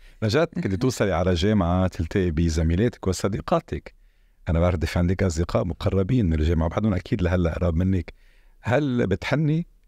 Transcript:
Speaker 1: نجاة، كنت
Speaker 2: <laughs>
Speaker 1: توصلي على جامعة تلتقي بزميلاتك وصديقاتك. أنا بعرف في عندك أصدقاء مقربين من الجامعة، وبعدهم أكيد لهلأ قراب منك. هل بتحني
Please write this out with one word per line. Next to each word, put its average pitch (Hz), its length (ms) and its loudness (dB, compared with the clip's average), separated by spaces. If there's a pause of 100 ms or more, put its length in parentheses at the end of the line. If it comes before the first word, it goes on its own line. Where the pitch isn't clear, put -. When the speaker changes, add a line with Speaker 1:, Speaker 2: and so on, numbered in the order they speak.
(220)
Speaker 1:
نجاة، 113 220 2
كنت 139 340 -4
Speaker 2:
<laughs> - 40 -2
Speaker 1:
توصلي 120 300 0
على 90 220 2
جامعة 92 540 2
تلتقي 90 420 -2
بزميلاتك 82 760 0
وصديقاتك. 101 880 -4 (540)
أنا 82 120 2
بعرف 87 240 2
في 87 140 -2
عندك 90 240 0
أصدقاء 90 420 0
مقربين 95 640 0
من 82 80 2
الجامعة، 80 320 0
وبعدهم 101 280 0
أكيد 95 280 -4
لهلأ 87 320 0
قراب 85 200 -2
منك. 92 380 0 (480)
هل 123 460 0
بتحني 147 600 0 (220)